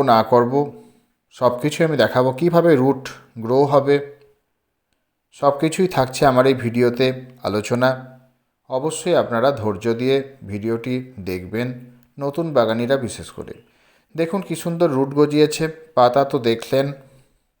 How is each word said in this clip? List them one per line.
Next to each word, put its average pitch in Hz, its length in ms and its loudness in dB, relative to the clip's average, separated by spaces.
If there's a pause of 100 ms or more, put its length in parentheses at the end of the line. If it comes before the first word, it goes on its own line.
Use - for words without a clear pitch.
(120)
না 110 80 6 (120)
করব, 120 220 4 (840)
সব 123 140 2 (100)
কিছুই 151 260 0
আমি 151 140 -2
দেখাবো, 127 280 2 (100)
কিভাবে 170 300 4 (120)
রুট 131 200 0 (420)
গ্রো 123 140 0 (140)
হবে, 143 240 4 (1400)
সব 143 120 4 (100)
কিছুই 165 340 0
থাকছে 131 340 0
আমার 127 200 4
এই 131 140 2
ভিডিওতে 120 420 0 (400)
আলোচনা। 120 420 0 (880)
অবশ্যই 156 440 -2
আপনারা 113 260 0 (120)
ধৈর্য 101 240 -4 (160)
দিয়ে 131 160 0 (340)
ভিডিওটি 113 440 -6 (340)
দেখবেন, 92 380 -6 (580)
নতুন 143 220 -4 (100)
বাগানিরা 117 400 2 (100)
বিশেষ 87 300 -10
করে। - 180 -16 (600)
দেখুন 165 340 -2
কি 170 60 -6 (100)
সুন্দর 170 320 0
রুট 139 220 0
গজিয়েছে, 151 460 2 (320)
পাতা 123 340 4
তো 147 60 -4 (120)
দেখলেন, 131 380 -2 (760)